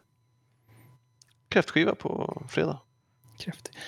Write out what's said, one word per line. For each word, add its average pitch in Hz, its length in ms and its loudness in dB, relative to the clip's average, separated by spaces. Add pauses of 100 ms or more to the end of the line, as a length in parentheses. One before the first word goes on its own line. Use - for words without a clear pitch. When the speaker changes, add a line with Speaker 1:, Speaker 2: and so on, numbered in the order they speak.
(1500)
Speaker 1:
Kräftskiva - 460 4
på - 540 -4
fredag. 156 300 0 (600)
Speaker 2:
Kräft. - 320 -10 (180)